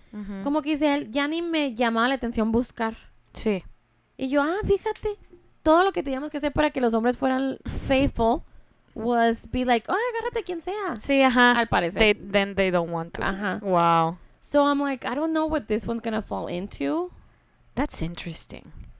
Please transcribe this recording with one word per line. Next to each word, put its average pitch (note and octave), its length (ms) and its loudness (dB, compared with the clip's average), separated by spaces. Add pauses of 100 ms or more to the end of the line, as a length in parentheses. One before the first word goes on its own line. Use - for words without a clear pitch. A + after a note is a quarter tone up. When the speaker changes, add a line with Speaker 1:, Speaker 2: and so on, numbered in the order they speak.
(140)
Speaker 1:
Ujú. G3+ 300 -10
Speaker 2:
como C#4+ 180 0
que C#4+ 100 -2
dice D4 220 2
él, C#4 180 -4
ya C#4+ 160 0
ni E4 140 -4
me D#4 320 -2
llamaba A#3 340 2
la C4+ 80 0
atención A#3 360 -2
buscar. A3+ 440 -2 (380)
Speaker 1:
Sí. G3+ 300 -2 (540)
Speaker 2:
Y C4 120 -6
yo, C#4+ 120 2
ah, D#4+ 240 0
fíjate, G#4 520 -2 (460)
todo D#4+ 200 6
lo G4 80 2
que E4+ 120 -4
teníamos C#4 260 -4
que D4+ 80 -8
hacer D4 140 -2
para D4+ 200 2
que - 100 -4
los A#3 120 4
hombres A#3 240 2
fueran C4 400 0 (300)
faithful C4 540 2 (520)
was A#3 580 0
be B3+ 140 -2
like, A#3 260 2
"Oh, F4 40 2 (180)
agárrate A#4 260 -4
a F4+ 40 -4
quien E4+ 180 -8
sea". F#4+ 400 -6
Speaker 1:
Sí, C#4 200 2
ajá. B3 380 6
Speaker 2:
Al A3+ 80 0
parecer. F#3 320 0
Speaker 1:
They, G#3 140 6
then G3 420 -2
they F#3+ 160 2
don't E3+ 180 2
want E3 260 -6
to. - 80 -4
Speaker 2:
Ajá. G3 380 -2
Speaker 1:
Wow. E3+ 560 4 (220)
Speaker 2:
So C#4+ 260 2
I'm C#4+ 140 2
like, C#4 260 -4
"I A#3+ 100 -4
don't D#4+ 180 -2
know D#4 140 0
what D4+ 200 -2
this A3 180 -2
one's A#3 160 -4
gonna A3 200 -4
fall F#3+ 280 -8
into." C#4 640 -4 (600)
Speaker 1:
That's - 280 -4
interesting. - 640 -10 (360)